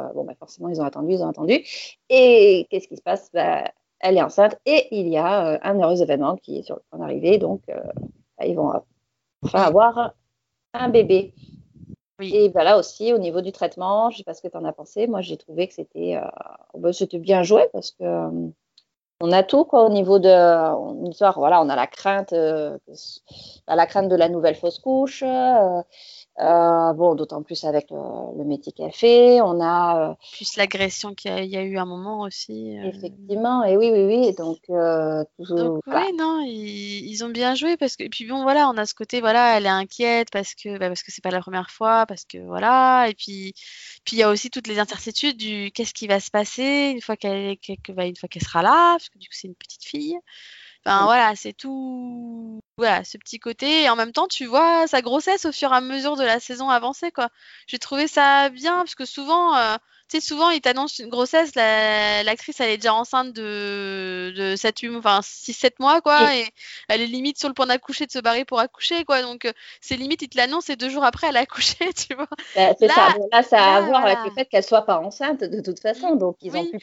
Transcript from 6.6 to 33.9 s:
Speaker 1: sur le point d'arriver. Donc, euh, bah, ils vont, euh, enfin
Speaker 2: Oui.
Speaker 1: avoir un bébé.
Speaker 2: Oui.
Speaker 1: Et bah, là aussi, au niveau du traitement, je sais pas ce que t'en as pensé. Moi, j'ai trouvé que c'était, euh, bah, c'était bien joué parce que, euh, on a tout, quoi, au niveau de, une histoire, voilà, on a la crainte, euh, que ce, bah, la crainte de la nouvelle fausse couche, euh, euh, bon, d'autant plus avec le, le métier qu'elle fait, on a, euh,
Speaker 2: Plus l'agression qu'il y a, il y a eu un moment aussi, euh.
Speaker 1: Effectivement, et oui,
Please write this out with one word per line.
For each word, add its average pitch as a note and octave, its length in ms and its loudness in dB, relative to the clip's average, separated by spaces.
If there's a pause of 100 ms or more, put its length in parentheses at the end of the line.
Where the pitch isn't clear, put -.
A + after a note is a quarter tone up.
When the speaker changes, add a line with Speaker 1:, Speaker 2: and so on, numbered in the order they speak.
Speaker 1:
sur D3+ 140 -12
le - 120 -20
point D#3+ 100 -18
d'arriver. D#3+ 380 0
Donc, F#3+ 320 -4
euh, - 100 -10 (600)
bah, - 80 -6
ils F3 80 -4
vont, D3+ 180 -2
euh, - 60 -4 (640)
enfin - 180 -2
Speaker 2:
Oui. F#3+ 60 4
Speaker 1:
avoir A3+ 460 2 (600)
un B3 160 -4
bébé. G3 440 4 (880)
Speaker 2:
Oui. F#3+ 160 -10
Speaker 1:
Et G#3 140 4
bah, F3 140 2
là G3+ 160 6
aussi, A3 340 -4
au A3+ 60 2
niveau F3 220 -4
du F#3 100 -8
traitement, F#3+ 580 -2
je A3+ 80 -10
sais G3+ 60 -18
pas E3 100 -12
ce - 80 -20
que F#3 60 -10
t'en E3 180 -12
as D#3 80 -6
pensé. G3+ 340 -8
Moi, G#3 140 -4
j'ai E3+ 160 -10
trouvé E3 300 -6
que - 80 -18
c'était, E3+ 420 -8
euh, - 80 -8 (500)
bah, E3+ 180 -2
c'était F#3 260 -6
bien F3+ 240 2
joué G3+ 300 4
parce F#3 180 -10
que, - 120 -16
euh, E3+ 440 -6 (760)
on E3+ 100 0
a F#3 120 6
tout, C#4 200 4
quoi, A#3+ 220 4
au A3 40 6
niveau G3 300 4
de, F#3 100 6
une E3+ 800 4
histoire, F3 320 0
voilà, E3 220 6
on D3 80 2
a C3+ 80 -2
la B2+ 100 0
crainte, G3 460 -4
euh, D#3 520 -2
que D3+ 100 -20
ce, - 240 -20 (460)
bah, D#3+ 100 -4
la E3+ 120 4
crainte G3 220 -2
de F#3 60 2
la E3+ 120 4
nouvelle E3 280 0
fausse - 240 -4
couche, C4+ 460 -2
euh, B3 560 2 (600)
euh, E3 520 4
bon, E3 220 2
d'autant D3+ 280 -8
plus D#3+ 200 -12
avec D3 280 -2
le, B2 460 -12
le D3 60 -8
métier C#3+ 300 -6
qu'elle D#3+ 180 -10
fait, A#3+ 500 8
on F3 200 2
a, E3+ 500 0
euh, - 20 -8 (200)
Speaker 2:
Plus - 240 -10
l'agression G3 580 -4
qu'il G3 160 -10
y - 20 -6
a, F#3+ 100 -6
il F#3+ 60 -8
y G3 60 -10
a F#3+ 80 -6
eu F#3+ 140 -6
un F#3 80 -4
moment F#3+ 380 -10
aussi, G#3+ 540 -12
euh. G3 120 -10
Speaker 1:
Effectivement, G3 760 -4
et F#3+ 140 4
oui, A3+ 140 4